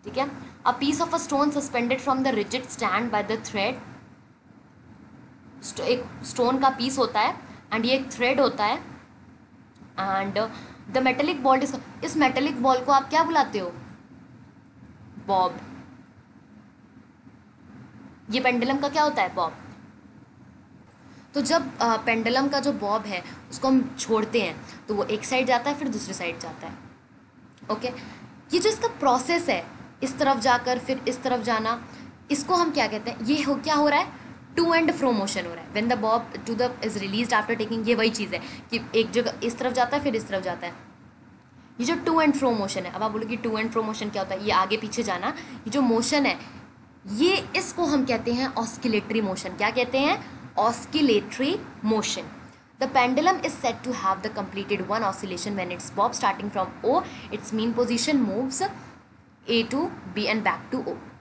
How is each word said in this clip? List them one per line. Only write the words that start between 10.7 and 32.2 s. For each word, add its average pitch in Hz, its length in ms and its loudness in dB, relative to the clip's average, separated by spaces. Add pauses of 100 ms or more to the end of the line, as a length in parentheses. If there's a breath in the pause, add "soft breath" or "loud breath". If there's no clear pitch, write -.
the 262 120 4
metallic 285 360 0
ball 262 280 4
is, - 80 -6 (240)
इस 311 140 -2
metallic 262 460 2
बॉल 262 140 6
को 254 140 0
आप 269 180 4
क्या 311 140 4
बुलाते 302 360 2
हो? 175 140 -4 (1500)
बॉब। 185 300 2 (2750)
ये 233 100 -2
pendulum 254 380 2
का 285 120 0
क्या 302 140 2
होता 294 180 2
है? 180 140 -2
बॉब। 165 180 -2 (1800 loud breath)
तो 285 80 0
जब, 302 380 0
uh, 233 180 4
pendulum 233 500 2
का 277 120 0
जो 269 140 0
बॉब 208 320 -2
है 185 180 -6 (280 loud breath)
उसको - 160 -2
हम 262 320 4
छोड़ते 214 420 0
हैं 170 240 -6 (220 loud breath)
तो 214 80 -2
वो 202 80 0
एक 214 220 -2
side 262 220 2
जाता 254 240 2
है, 285 60 -4
फिर 285 100 -4
दूसरी 208 260 -4
side 170 260 -6
जाता 165 280 -12
है। 165 60 -12 (960)
ओके, 214 160 -4 (680 loud breath)
ये 349 60 4
जो 427 100 4
इसका 440 180 0
process 294 640 2
है 175 180 0 (360)
इस - 160 -4
तरफ 269 200 4
जाकर 247 400 2
फिर 262 280 -2
इस 254 160 -4
तरफ 247 200 0
जाना, 226 380 0 (500 loud breath)